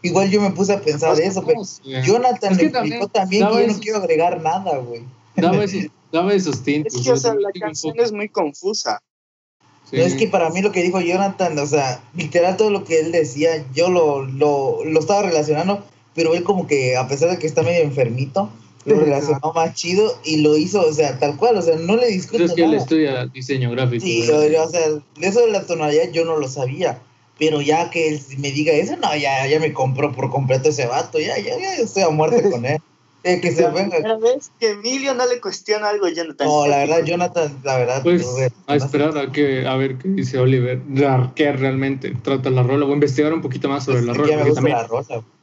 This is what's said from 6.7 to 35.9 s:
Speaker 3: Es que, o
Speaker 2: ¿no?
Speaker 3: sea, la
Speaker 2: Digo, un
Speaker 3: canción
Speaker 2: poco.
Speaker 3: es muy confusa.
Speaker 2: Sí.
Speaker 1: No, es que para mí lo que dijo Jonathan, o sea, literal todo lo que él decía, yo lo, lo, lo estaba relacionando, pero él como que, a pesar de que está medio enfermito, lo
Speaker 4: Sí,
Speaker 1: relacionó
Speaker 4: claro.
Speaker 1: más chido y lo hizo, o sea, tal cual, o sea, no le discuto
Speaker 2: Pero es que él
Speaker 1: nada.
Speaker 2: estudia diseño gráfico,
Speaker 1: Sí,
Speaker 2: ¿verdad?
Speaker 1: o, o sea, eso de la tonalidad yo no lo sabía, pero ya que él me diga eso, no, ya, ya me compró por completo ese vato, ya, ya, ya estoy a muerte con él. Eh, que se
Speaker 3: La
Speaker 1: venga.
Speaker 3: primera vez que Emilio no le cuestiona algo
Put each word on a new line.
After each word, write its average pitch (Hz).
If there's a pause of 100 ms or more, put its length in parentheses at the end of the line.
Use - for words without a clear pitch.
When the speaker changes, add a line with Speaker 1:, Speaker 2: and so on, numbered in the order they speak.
Speaker 3:
Es 123
que, -
o -
Speaker 2:
¿no? 135
Speaker 3:
sea, 226
la 202
Speaker 2:
Digo, -
un 185
Speaker 3:
canción 156
Speaker 2:
poco. 233
Speaker 3:
es 214
muy 208
confusa. 165 (880)
Speaker 2:
Sí. 135
Speaker 1:
No, 165
es 175
que 135
para 175
mí 185
lo 208
que 180
dijo 180
Jonathan, 180
o 143
sea, 135 (140)
literal 175
todo 214
lo 196
que 160
él 165
decía, 156
yo 170
lo, 151
lo, 135
lo 160
estaba 202
relacionando, 165 (320)
pero 165
él 175
como 185
que, 127
a 131
pesar 143
de 175
que 156
está 156
medio 170
enfermito, 135 (360)
lo 143
Speaker 4:
Sí, 151
Speaker 1:
relacionó 147
Speaker 4:
claro. 156
Speaker 1:
más 165
chido 190
y 156
lo 151
hizo, 185
o 156
sea, 143
tal 143
cual, 226
o 180
sea, 165
no 170
le 247
discuto 190
Speaker 2:
Pero 175
es 165
que 165
él 160
Speaker 1:
nada. 143
Speaker 2:
estudia 139
diseño 127
gráfico, 123
Speaker 1:
Sí, -
Speaker 2:
¿verdad? 151
Speaker 1:
o, 165
o -
sea, 170 (380)
eso 196
de 226
la 190
tonalidad 160
yo 165
no 165
lo 139
sabía, 139 (380)
pero 156
ya 160
que 160
él 151 (160)
me 139
diga 151
eso, 196
no, 170
ya, 143
ya 151
me 156
compró 135
por 127
completo 135
ese 143
vato, 135
ya, 208
ya, 208
ya 381
estoy 196
a 165
muerte 160
con 117
él. 147 (440)
Eh, 180
que 175
se 170
Speaker 3:
La 156
Speaker 1:
venga. 180
Speaker 3:
primera 220
vez 247 (120)
que 220
Emilio 254
no 247
le 240
cuestiona 208
algo 202